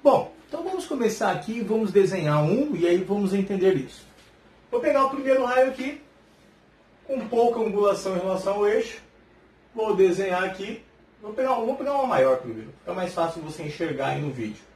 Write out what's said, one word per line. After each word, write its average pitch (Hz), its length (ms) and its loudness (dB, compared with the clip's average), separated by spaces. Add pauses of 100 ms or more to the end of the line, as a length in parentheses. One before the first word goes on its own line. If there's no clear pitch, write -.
Bom, 277 300 4 (160)
então 330 140 -8
vamos 370 240 -6
começar 226 460 -2
aqui, 226 280 -6
vamos 214 300 0
desenhar 165 520 4
um 254 340 0
e 170 100 2
aí 175 120 4
vamos 196 360 0
entender 190 420 2
isso. - 300 -8 (640)
Vou 240 100 0
pegar 285 260 2
o - 40 0
primeiro 262 340 2
raio 262 240 4
aqui, 277 320 -8 (1040)
com 262 240 -4
pouca 233 320 2
angulação 196 560 0
em 175 40 -2
relação 190 340 -2
ao 208 140 2
eixo. 233 340 -2 (720)
Vou 220 200 0
desenhar 185 480 2
aqui. 190 400 -8 (380)
Vou 208 120 -12
pegar, 262 220 0
vou 233 200 -2
pegar 277 200 -4
uma 269 120 0
maior 131 320 4
primeiro, 110 400 -10
fica 175 160 -10
mais 185 180 -4
fácil 165 300 -2
você 156 220 -10
enxergar 139 460 -4
aí 143 100 -4
no 147 100 -4
vídeo. 110 320 -8 (140)